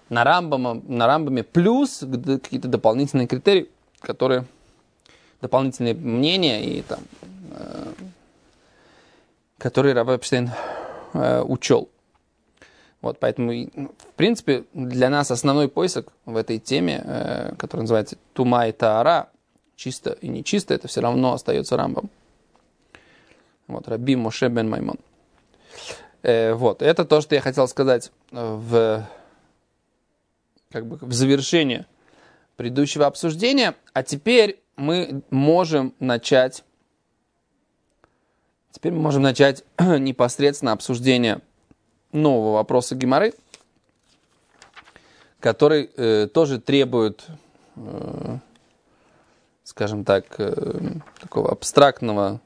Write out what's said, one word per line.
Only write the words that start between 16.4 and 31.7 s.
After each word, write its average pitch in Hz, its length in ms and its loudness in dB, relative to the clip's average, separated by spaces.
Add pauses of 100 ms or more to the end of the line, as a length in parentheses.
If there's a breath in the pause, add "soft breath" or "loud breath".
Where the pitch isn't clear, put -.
теме, 143 440 -2
э, - 540 -6
который - 240 -8
называется 110 360 -2 (160)
Тума 120 340 2
и 113 40 -2
Таара, 117 580 2 (460)
чисто - 360 -8 (100)
и - 60 -10
нечисто, - 480 -2
это - 120 -8
все - 140 -4
равно 127 320 2
остается 135 420 -2
Рамбам. - 360 -4 (1600 soft breath)
Вот, 113 200 -12
Раби 123 280 -2
Моше 120 320 -2
бен 117 220 -2
Маймон. - 280 -6 (1200 loud breath)
Э, 113 320 2
вот, 113 280 0
это 165 220 2
то, 156 180 4
что 151 120 -2
я 139 80 2
хотел 131 260 0
сказать, 127 440 0 (200)
э, 117 240 -8
в, 110 520 0 (1600 loud breath)
как 117 140 -10
бы, 117 120 -14
в 123 160 -10
завершение 135 760 2 (720 soft breath)